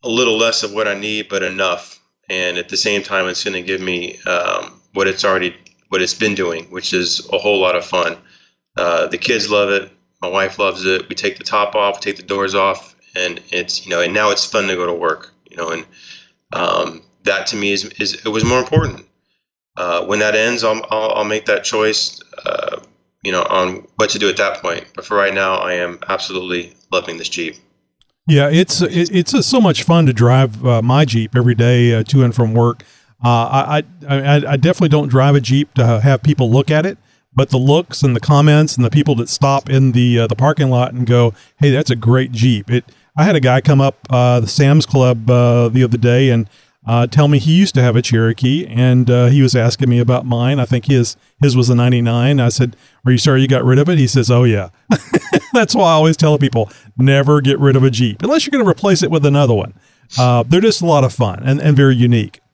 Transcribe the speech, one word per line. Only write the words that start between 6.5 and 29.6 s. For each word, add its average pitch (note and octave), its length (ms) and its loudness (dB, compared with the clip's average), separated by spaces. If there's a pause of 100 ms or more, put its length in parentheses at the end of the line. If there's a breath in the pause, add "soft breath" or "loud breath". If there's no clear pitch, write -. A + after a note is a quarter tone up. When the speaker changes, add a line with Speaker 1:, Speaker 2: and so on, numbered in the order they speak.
Speaker 1:
which F2+ 260 -12
is F2+ 400 -6
a F#2+ 60 -4
whole G2+ 220 -2
lot F2+ 160 0
of E2+ 80 -6
fun. E2+ 320 -6 (600 soft breath)
Uh, E2+ 300 -2
the E2+ 120 -8
kids G#2+ 320 -4
love G2+ 200 -2
it. G2 200 -6 (320)
My F#2 60 -8
wife F#2+ 300 -6
loves F#2 260 -4
it. F#2 240 -4
We - 60 -12
take - 240 -8
the - 60 -20
top G#2 300 -4
off, G2+ 260 -2
take G2 160 -8
the F2+ 60 -20
doors G2 320 -6
off, F#2+ 400 -4 (200)
and F2+ 260 -8 (100)
it's, - 340 -8
you F#2 60 -12
know, F2 100 -2
and F2+ 120 -2
now G#2 180 0
it's G2+ 140 -4
fun G2+ 240 -4
to F#2 60 -4
go F2 120 -6
to F2 60 -4
work, E2+ 400 -6 (180)
you - 60 -20
know, E2 140 -10
and, E2 160 -12 (680 loud breath)
um, E2+ 500 -6 (220)
that A2+ 240 -4
to A2+ 80 -8
me G2+ 160 -4
is, G2 120 -6
is, - 300 -8 (100)
it A2+ 40 -6
was A2 160 -2
more A#2+ 140 0
important. A2 480 -4 (680)
Uh, F2 280 -4
when G2+ 140 -2
that G#2+ 160 0
ends, A2+ 280 -2
I'll, A2 280 -2
I'll, A2 220 -2
I'll G#2+ 120 -4
make G#2+ 220 -6
that G2+ 180 -2
choice, A2 560 -4 (240)
uh, - 360 -8 (420)
you F#2+ 100 -6
know, F2+ 120 -2
on F#2 420 -4 (100)
what G#2+ 140 0
to A#2 80 -6
do G2+ 100 0
at F2+ 80 -2
that G2 240 -4
point. F2 240 -8 (100)
But - 120 -16
for G#2 100 -4
right G2 160 0
now, F#2+ 220 -2
I F2+ 200 -6
am F2 240 -6 (100)
absolutely F#2 680 -8 (160)
loving F2 260 -6
this E2 140 -12
Jeep. E3 260 -10 (680)
Speaker 2:
Yeah, C#3+ 240 2
it's, F3+ 320 0
it, E3+ 320 -2
it's, F3 180 0
uh, C4+ 80 2
so C4 200 0